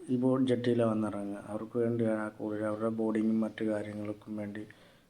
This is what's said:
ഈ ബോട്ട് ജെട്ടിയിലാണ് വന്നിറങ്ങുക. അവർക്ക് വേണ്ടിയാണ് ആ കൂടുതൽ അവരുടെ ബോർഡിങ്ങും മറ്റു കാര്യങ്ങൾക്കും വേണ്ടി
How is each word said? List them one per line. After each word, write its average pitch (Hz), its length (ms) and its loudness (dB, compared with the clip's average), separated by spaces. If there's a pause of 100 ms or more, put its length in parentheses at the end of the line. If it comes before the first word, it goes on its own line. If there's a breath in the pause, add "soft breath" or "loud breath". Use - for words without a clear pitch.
ഈ 127 80 2
ബോട്ട് 131 300 4
ജെട്ടിയിലാണ് 117 440 4
വന്നിറങ്ങുക. 101 560 -2
അവർക്ക് 110 320 -6
വേണ്ടിയാണ് 117 420 2
ആ 107 80 -4
കൂടുതൽ 107 360 -4
അവരുടെ 107 240 0
ബോർഡിങ്ങും 110 520 2
മറ്റു 110 240 -2
കാര്യങ്ങൾക്കും 104 720 -4
വേണ്ടി 104 300 -8 (440 loud breath)